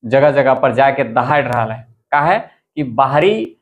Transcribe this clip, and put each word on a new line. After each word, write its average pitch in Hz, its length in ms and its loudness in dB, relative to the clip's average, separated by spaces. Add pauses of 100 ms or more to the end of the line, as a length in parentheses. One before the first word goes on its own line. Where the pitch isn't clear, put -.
जगह 139 260 4
जगह 135 220 2
पर 131 180 0
जाके 135 320 0
दहाड़ 123 400 -2
रहा 120 300 -4
है। 117 140 -16 (240)
काहे 147 280 0
कि - 440 -10
बाहरी 143 800 -2